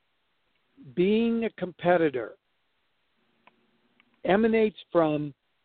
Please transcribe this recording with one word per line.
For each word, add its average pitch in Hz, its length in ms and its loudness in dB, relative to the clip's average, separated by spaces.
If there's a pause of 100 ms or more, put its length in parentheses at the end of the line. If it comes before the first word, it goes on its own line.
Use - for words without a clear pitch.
(960)
being 226 500 0
a 208 60 -6
competitor 165 840 -2 (1900)
emanates 220 520 2 (140)
from 151 420 0 (320)